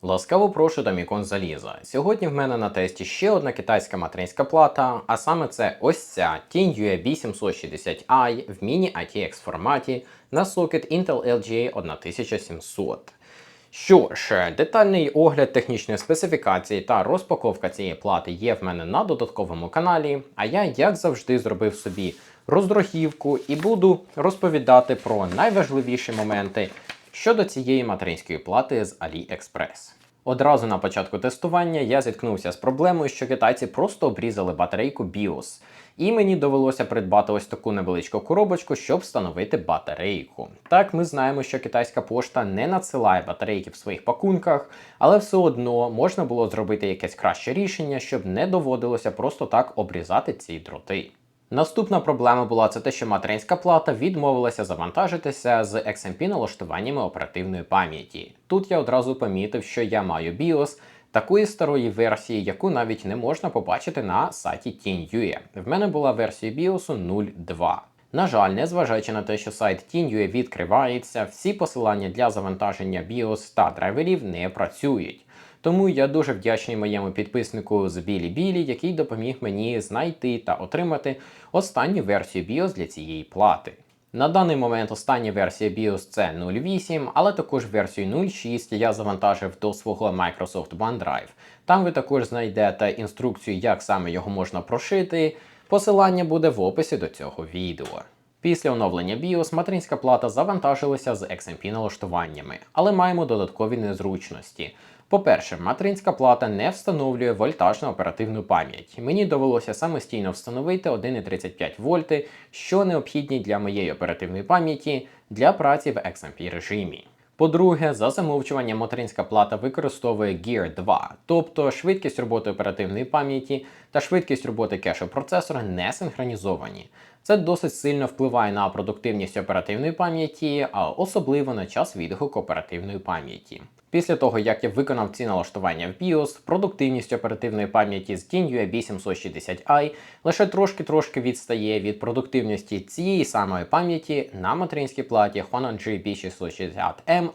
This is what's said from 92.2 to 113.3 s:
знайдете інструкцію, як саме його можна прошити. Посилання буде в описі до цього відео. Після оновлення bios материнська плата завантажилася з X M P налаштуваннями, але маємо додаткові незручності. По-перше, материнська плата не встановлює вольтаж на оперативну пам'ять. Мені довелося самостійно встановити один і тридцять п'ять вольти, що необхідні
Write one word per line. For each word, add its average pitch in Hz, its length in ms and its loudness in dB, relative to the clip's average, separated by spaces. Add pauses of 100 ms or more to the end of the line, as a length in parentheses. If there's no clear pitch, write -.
знайдете 107 640 0
інструкцію, 107 680 -4
як 98 240 0
саме 92 280 -2
його 92 200 -4
можна 95 300 -4
прошити. 165 760 0 (320)
Посилання 196 560 4
буде 160 240 4
в 113 120 0
описі 95 360 0
до 80 120 -4
цього 71 460 -12
відео. 85 480 -6 (380)
Після 165 300 2
оновлення 95 460 0
bios 170 380 0
материнська 170 420 -2
плата 127 320 4
завантажилася 139 840 0
з 98 80 -6
X 95 260 -10
M 87 180 -12
P 101 60 -4
налаштуваннями, 85 840 -6 (140)
але 190 200 4
маємо 180 320 2
додаткові 113 520 -2
незручності. 95 1000 -6 (340)
По-перше, - 520 4
материнська 190 520 -2
плата 123 360 4
не 107 220 0
встановлює 131 640 -2
вольтаж 110 500 2
на 135 80 -2
оперативну 107 520 -4
пам'ять. - 560 -2
Мені 170 280 0
довелося 131 480 2
самостійно 117 560 -4
встановити 151 600 -4
один 123 260 -2
і 104 60 -4
тридцять - 340 -6
п'ять - 220 -6
вольти, 151 480 0 (240)
що - 340 0
необхідні 143 560 0